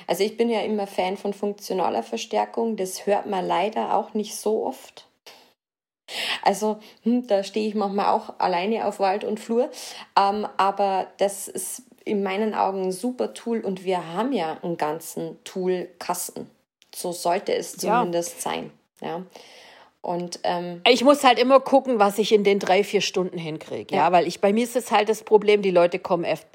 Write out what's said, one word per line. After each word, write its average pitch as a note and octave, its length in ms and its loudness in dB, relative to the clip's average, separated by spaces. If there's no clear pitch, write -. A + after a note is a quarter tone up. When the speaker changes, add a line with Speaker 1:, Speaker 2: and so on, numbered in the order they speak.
Speaker 1:
Also F3+ 160 2
ich A3 140 -2
bin A#3 120 2
ja G#3+ 120 0
immer G#3 260 -2
Fan F#3+ 300 -2
von G3+ 160 -4
funktionaler G3+ 680 -2
Verstärkung. A3+ 720 -2
Das F#3 300 -6
hört G3+ 200 2
man F#3 200 -2
leider G3 480 0
auch A3 200 0
nicht G#3+ 220 -4
so A3 300 -2
oft. - 400 -12
Also, G#3 360 0
hm, A#3+ 240 2
da G3+ 180 2
stehe G#3+ 240 -4
ich G#3 60 -6
manchmal G3+ 320 -2
auch - 320 0
alleine F#3 480 0
auf G3+ 120 -4
Wald G3 260 0
und G#3+ 140 -4
Flur. A#3 320 -2
Ähm, G3+ 280 2
aber G3 500 2
das G3+ 300 -2
ist - 340 -10
in G3+ 180 -2
meinen G3+ 320 -2
Augen G3 300 0
ein F#3 80 0
super A3+ 420 -4
Tool A#3 260 -4
und F#3+ 240 -6
wir F3 300 -2
haben A#3+ 180 -2
ja D#3+ 300 -2
einen E3+ 160 -4
ganzen D#3+ 680 -6
Toolkasten. - 1040 -4
So F3 180 -6
sollte F3 420 -2
es - 280 -6
Speaker 2:
Ja. F3+ 160 2
Speaker 1:
zumindest E3+ 420 -2
sein. - 300 -6
Ja. E3 200 -8
Und, F3 440 -6
ähm, F3 440 -4
Speaker 2:
Ich A#3+ 140 6
muss C#4 220 6
halt A#3+ 160 6
immer C4 180 8
gucken, C4 400 2
was G3+ 200 4
ich G#3+ 140 0
in G#3 120 6
den G3+ 160 4
drei, G3 240 4
vier G3+ 160 0
Stunden F#3 360 -2
hinkrieg, D#3 540 -8
ja? D3 80 0
Speaker 1:
Ja. E3 140 4
Speaker 2:
Weil E3+ 160 6
ich, - 120 -8
bei G3+ 120 4
mir A3+ 100 2
ist A#3+ 140 -2
es - 160 -4
halt G#3+ 160 2
das G#3+ 160 0
Problem, G#3 360 6
die F#3+ 120 2
Leute F3 260 4
kommen E3+ 260 -2
eft-, D#3 300 -4